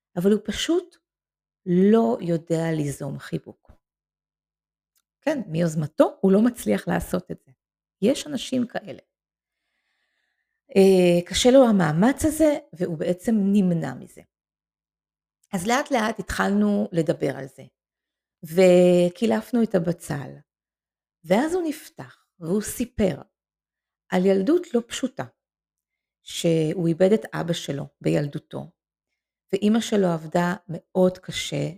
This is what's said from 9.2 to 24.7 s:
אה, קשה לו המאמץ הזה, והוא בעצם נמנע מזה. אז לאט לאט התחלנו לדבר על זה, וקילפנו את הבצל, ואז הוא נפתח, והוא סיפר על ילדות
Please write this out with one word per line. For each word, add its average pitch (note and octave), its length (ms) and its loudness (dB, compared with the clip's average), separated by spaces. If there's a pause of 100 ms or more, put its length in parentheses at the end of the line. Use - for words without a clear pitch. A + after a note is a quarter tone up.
אה, F3+ 500 6
קשה - 240 0
לו C4+ 180 8
המאמץ F#3 560 2
הזה, D4+ 340 2 (140)
והוא E3+ 260 -6
בעצם F3+ 360 -2 (180)
נמנע E3+ 420 0
מזה. B2+ 280 -20 (1300)
אז F#3 140 -6
לאט B3+ 240 -2
לאט A3+ 280 -2
התחלנו G3+ 760 -2
לדבר D3+ 440 -2
על C#3 100 -12
זה, C3+ 160 -20 (800)
וקילפנו F3+ 1200 4
את A3 120 0
הבצל, E3 560 -6 (960)
ואז A#3+ 300 0
הוא F#4 140 -2
נפתח, - 580 -14 (120)
והוא F#3 240 -4
סיפר G3 600 -4 (840)
על F#3 180 0
ילדות G3 480 0